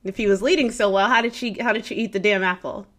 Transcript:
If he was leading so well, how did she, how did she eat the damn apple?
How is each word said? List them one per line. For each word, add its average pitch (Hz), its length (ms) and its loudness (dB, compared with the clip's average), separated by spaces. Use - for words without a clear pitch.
If 190 120 -6
he 220 100 0
was 196 140 4
leading 269 300 2
so 202 200 0
well, 196 180 2
how 240 120 4
did 233 140 -4
she, 226 260 -8
how 226 120 0
did 226 120 -2
she - 120 -8
eat 226 160 -4
the 196 60 -4
damn 196 240 2
apple? 185 440 -4